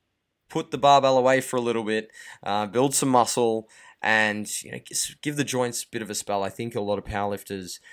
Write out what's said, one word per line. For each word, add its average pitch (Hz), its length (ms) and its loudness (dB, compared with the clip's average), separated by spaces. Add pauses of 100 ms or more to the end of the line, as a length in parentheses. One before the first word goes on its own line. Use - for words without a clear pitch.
(500)
put 160 200 -6
the 147 80 -6
barbell 135 400 6
away 131 240 4
for 127 160 -4
a 123 40 0
little 117 220 -2
bit, 107 280 -4 (320)
uh, 104 240 -2
build 127 260 2
some 139 160 0
muscle, 113 580 2 (360)
and, 107 440 2 (140)
you - 100 -16
know, 120 60 -10
g-, - 460 -8
give 147 120 -6
the 143 80 0
joints 123 400 -4
a - 60 -18
bit 113 140 -8
of 104 80 -10
a 101 40 -8
spell. 101 280 -4
I 98 60 -4
think 117 260 -10
a 107 60 -4
lot 101 180 -2
of 98 60 -10
powerlifters, 101 720 -8 (140)